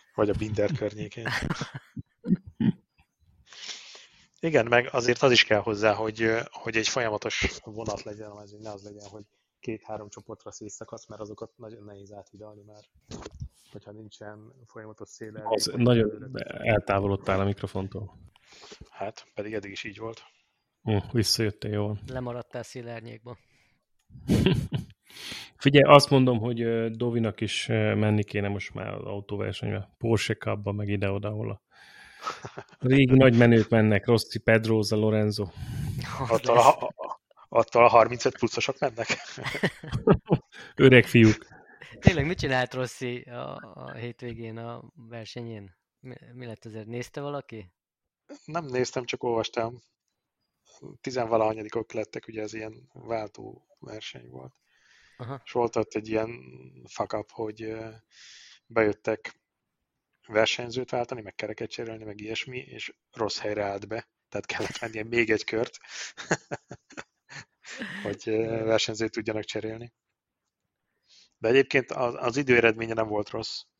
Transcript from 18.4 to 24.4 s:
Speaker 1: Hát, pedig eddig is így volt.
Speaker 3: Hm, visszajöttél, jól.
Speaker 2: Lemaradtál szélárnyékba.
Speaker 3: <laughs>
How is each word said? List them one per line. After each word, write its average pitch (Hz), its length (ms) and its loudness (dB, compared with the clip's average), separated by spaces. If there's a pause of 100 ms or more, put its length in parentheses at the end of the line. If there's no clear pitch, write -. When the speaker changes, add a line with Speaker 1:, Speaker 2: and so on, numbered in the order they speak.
Speaker 1:
Hát, - 440 -12
pedig 107 200 -10
eddig 101 160 -8
is 98 140 -12
így 104 140 -14
volt. 113 240 -12 (600)
Speaker 3:
Hm, 110 140 0 (160)
visszajöttél, 110 580 -2
jól. 104 360 -4
Speaker 2:
Lemaradtál 123 560 -10
szélárnyékba. 117 760 -16 (880)
Speaker 3:
<laughs> - 320 4 (1000)